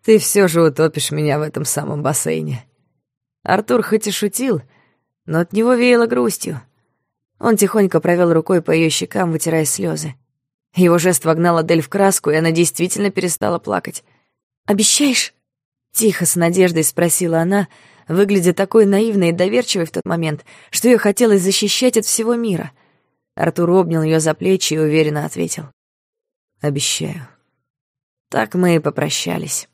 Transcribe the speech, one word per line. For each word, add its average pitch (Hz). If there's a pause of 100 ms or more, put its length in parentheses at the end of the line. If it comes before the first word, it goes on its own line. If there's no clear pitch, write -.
ты 220
все 190
же 165
утопишь 156
меня 151
в -
этом 151
самом 147
бассейне». 139 (800)
Артур 214
хоть 214
и 202
шутил, 208 (640)
но 165
от 175
него 226
веяло 240
грустью. 226 (800)
Он 226
тихонько 196
провел 175
рукой 165
по 165
ее 160
щекам, 180
вытирая 160
слезы. 156 (600)
Его 175
жест 175
вогнал 165
Адель 165
в -
краску, 196
и 151
она 165
действительно 175
перестала 185
плакать. - (600)
«Обещаешь?» 226 (580)
тихо, 190
с -
надеждой 170
спросила 165
она, 185 (400)
выглядя 185
такой 202
наивной 202
и 170
доверчивой 190
в 160
тот -
момент, 165 (240)
что -
ее 240
хотелось 202
защищать 208
от 214
всего 233
мира. 190 (640)
Артур 170
обнял 165
ее 160
за 156
плечи 185
и 156
уверенно 151
ответил: 165 (960)
«Обещаю». 147 (1000)
Так -
мы 180
и 160
попрощались. 156